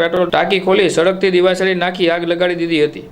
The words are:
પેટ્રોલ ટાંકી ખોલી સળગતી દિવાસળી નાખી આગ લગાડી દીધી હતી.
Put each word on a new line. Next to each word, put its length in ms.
પેટ્રોલ 280
ટાંકી 320
ખોલી 300
સળગતી 460
દિવાસળી 460
નાખી 280
આગ 180
લગાડી 320
દીધી 260
હતી. 260